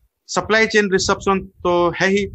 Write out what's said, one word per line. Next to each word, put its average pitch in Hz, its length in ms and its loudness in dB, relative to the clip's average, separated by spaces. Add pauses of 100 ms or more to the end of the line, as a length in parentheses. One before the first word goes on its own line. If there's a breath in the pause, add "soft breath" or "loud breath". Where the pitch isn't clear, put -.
(280)
सप्लाई 220 400 0
चेन 208 220 0
डिसरप्शन 190 520 0
तो 175 600 -2
है 185 60 2
ही, 196 260 0